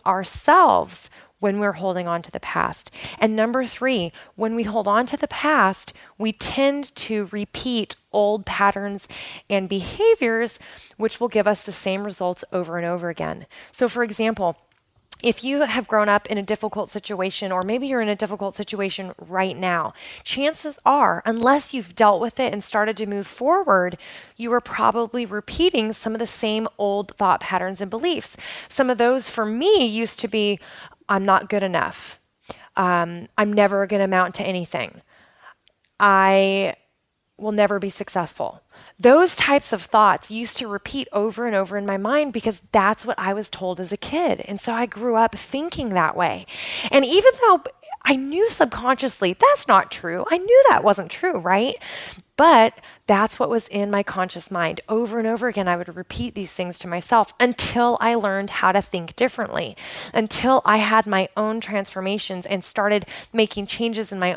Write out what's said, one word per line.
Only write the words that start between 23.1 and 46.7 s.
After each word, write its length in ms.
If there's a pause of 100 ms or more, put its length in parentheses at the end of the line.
forward, 680 (400)
you 160
are 80
probably 640
repeating 720
some 180
of 60
the 80
same 500
old 400
thought 240
patterns 400
and 100
beliefs. 460 (320)
Some 220
of 80
those 320
for 160
me 400
used 340
to 80
be, 300 (500)
"I'm 160
not 240
good 140
enough. 580 (560)
Um, 520 (100)
I'm 120
never 360
gonna 180
amount 300
to 80
anything. 580 (1000)
I 800 (600)
will 140
never 260
be 100
successful." 720 (380)
Those 360
types 380
of 100
thoughts 480
used 280
to 100
repeat 440
over 340
and 100
over 200
in 80
my 120
mind 360
because 380
that's 340
what 140
I 160
was 160
told 300
as 120
a 40
kid. 500
And 140
so 120
I 140
grew 300
up 180
thinking 560
that 260
way. 300 (460)